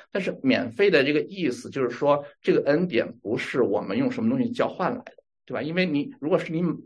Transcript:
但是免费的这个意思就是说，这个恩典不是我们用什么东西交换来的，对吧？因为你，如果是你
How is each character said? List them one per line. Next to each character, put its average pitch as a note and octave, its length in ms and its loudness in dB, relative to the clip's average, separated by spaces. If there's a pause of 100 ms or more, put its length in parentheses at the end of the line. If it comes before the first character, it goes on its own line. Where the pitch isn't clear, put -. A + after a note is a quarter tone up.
(120)
但 G3+ 100 -4
是 F#3 180 -4
免 G#2 300 2
费 G3+ 180 2
的 D#3 140 6
这 C#3 100 2
个 D3 100 2
意 D#3+ 280 -4
思 - 180 -10
就 C#3 140 -4
是 A#2+ 80 0
说， C#3+ 340 0 (160)
这 - 140 2
个 - 160 2
恩 E3 160 2
典 A#2 320 0
不 A2 180 -4
是 - 260 -2
我 G2+ 180 2
们 F#2+ 180 -4
用 C3 120 2
什 A#2 120 -6
么 A2+ 80 2
东 C3+ 80 0
西 A#2+ 120 0
交 - 180 0
换 E3+ 220 -2
来 - 80 -6
的， - 180 -16 (280)
对 - 80 -12
吧？ G#2+ 80 -4
因 D3+ 140 -6
为 F#3 100 2
你， D3 240 -2 (120)
如 D3 100 -4
果 F3+ 80 4
是 E3 140 -4
你 E3 100 0 (240)